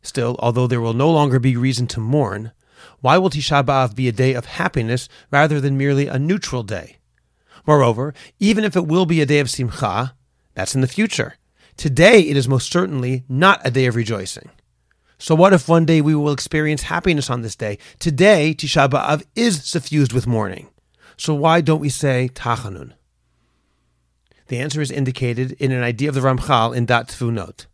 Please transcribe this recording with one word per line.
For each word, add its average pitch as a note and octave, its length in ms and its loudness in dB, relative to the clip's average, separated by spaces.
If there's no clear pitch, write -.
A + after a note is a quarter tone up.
Still, B2 380 -4
although A#2+ 280 0
there A#2+ 140 0
will A#2 120 -2
no C#3 180 2
longer C#3+ 280 2
be B2 180 2
reason B2 300 0
to - 120 -8
mourn, A2+ 520 -2
why C3 160 4
will F#3 120 2
Tisha C#3+ 340 0
B'Av C3 320 0
be C3 120 -2
a A#2 60 -2
day B2+ 200 0
of A#2+ 120 -6
happiness B2 640 -4
rather D3 280 2
than C3+ 180 -2
merely C#3 300 0
a C3 120 -4
neutral D3 440 -4
day? F#2 340 -10
Moreover, C3+ 480 2
even G#3+ 240 2
if G3+ 120 -2
it E3+ 120 0
will E3+ 180 2
be D#3+ 160 2
a C#3+ 40 2
day D3 140 2
of C3 100 -2
simcha, A#2 640 -4
that's - 200 -6
in C3 60 2
the B2+ 60 2
future. - 480 -4
Today, E3+ 440 6
it C#3+ 160 0
is B2 100 0
most C3 240 -2
certainly C3 580 -2
not F3 360 2
a C3 60 -2
day C3 140 2
of A#2+ 100 0
rejoicing. G#2+ 540 -6
So - 180 0
what F#3 160 6
if F#3 160 4
one E3 180 4
day D#3+ 140 4
we D3+ 160 2
will D3 160 0
experience D3+ 520 -2
happiness E3 460 -2
on B2 120 -4
this A2 160 -10
day? G#2 200 -8
Today, D#3+ 540 4
Tisha C#3+ 360 0
B'Av D3 340 -2
is A3 300 0
suffused C#3+ 480 -2
with A#2+ 140 -2
mourning. G#2+ 420 -4
So - 160 -4
why D#3+ 260 2
don't D#3 220 0
we D3 80 -2
say B2+ 440 -2
Tachanun? G2+ 600 -8
The B2 120 -6
answer D3 220 -4
is C#3 100 -4
indicated B2+ 640 -2
in C3 200 -2
an B2 100 -2
idea A#2+ 240 -2
of C#3 80 -4
the C3+ 60 0
Ramchal B2+ 540 0
in A#2+ 100 0
Dat A#2+ 240 0
Tfunot. A#2 640 -8